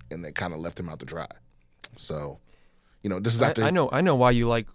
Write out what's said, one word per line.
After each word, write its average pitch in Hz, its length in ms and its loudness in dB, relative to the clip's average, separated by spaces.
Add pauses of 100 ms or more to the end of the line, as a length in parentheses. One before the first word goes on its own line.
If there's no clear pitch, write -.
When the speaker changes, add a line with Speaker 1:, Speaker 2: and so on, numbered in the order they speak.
(120)
Speaker 1:
and 82 140 -10
they 73 80 -12
kinda 87 240 -6
left 85 200 -8
him 87 120 -8
out 76 100 -12
to 65 60 -14
dry. 82 220 -10 (680)
So, 73 440 -8 (640)
you 104 80 -4
know, 92 120 -2
this 113 120 2
is 117 80 2
Speaker 2:
I, 123 80 6
Speaker 1:
after 117 140 0
Speaker 2:
I 147 60 4
know, 170 220 2
I 135 100 2
know 175 140 4
why 123 160 6
you 120 180 2
like, 117 260 0